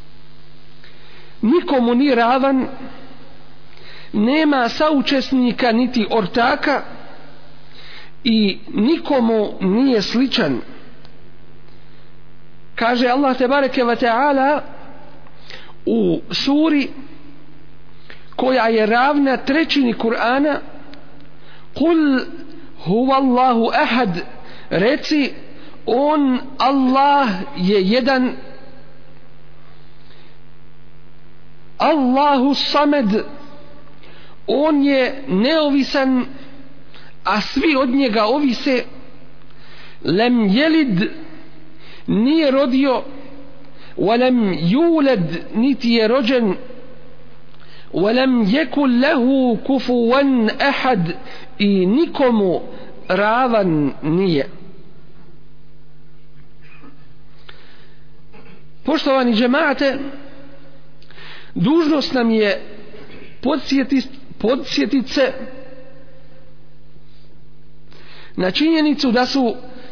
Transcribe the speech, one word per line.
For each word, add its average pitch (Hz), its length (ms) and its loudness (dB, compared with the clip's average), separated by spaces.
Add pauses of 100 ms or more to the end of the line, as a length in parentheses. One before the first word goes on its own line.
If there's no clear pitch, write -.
(1400)
nikomu 247 540 4
ni 269 200 4
ravan, 254 520 4 (1500)
nema 262 560 4
saučesnika 254 1000 2
niti 233 380 2
ortaka 240 720 2 (1400)
i 220 340 4 (160)
nikomu 226 880 2
nije 220 400 4
sličan. 220 600 0 (2250)
Kaže 240 320 2
Allah, 262 300 4
Tebareke 262 460 4
wa 233 120 2
ta'ala, 262 680 4 (1200)
u 202 360 2 (100)
suri 294 560 2 (1500)
koja 247 320 2
je 220 180 4
ravna 262 520 4
trećini 277 560 2
Kur'ana, 240 640 0 (1120)
"Kul 302 460 4 (640)
huvallahu 254 880 4
ahad", 233 480 2 (480)
reci, 262 600 2 (540)
on 277 540 2 (180)
Allah 269 720 4 (280)
je 190 240 4
jedan, 254 500 2 (3500)
"Allahu 269 760 4
samed", 262 720 2 (1200)
on 285 360 4
je 269 440 2
neovisan, 269 1000 2 (960)
a 196 180 0
svi 302 340 2
od 262 140 2
njega 240 360 4
ovise, 254 580 2 (1200)
"Lem 220 440 4
jelid", 294 600 4 (1000)
nije 269 440 4
rodio, 262 520 4 (960)
"Wa 220 220 4
lem 240 380 4
yulad", 269 640 4 (300)
niti 233 360 2
je 226 180 4
rođen, 233 480 2 (1400)
"Wa 202 220 2
lem 254 300 4
yekul 262 560 2
lehu 262 560 4 (100)
kufuwan 247 840 4 (100)
ahad", 254 540 0 (460)
i 196 260 4
nikomu 226 760 2 (460)
ravan 202 920 2
nije. 160 480 2 (4000)
Poštovani 269 500 2
džemaate, 269 680 2 (1600)
dužnost 294 580 2
nam 233 180 2
je 214 300 2 (800)
podsjetit, 269 640 2 (300)
podsjetit 254 720 0
se 269 240 2 (3000)
na 185 160 0
činjenicu 302 600 4
da 247 140 4
su 254 300 2 (360)